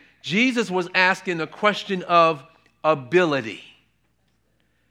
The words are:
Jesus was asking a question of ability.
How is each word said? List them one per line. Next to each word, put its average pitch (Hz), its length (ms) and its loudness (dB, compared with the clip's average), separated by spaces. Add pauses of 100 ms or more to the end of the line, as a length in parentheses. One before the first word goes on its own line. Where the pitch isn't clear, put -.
(220)
Jesus 226 480 0
was 180 240 -2
asking 185 480 0
a 156 60 -6
question 196 560 -4
of 165 400 2 (400)
ability. 143 800 0 (1300)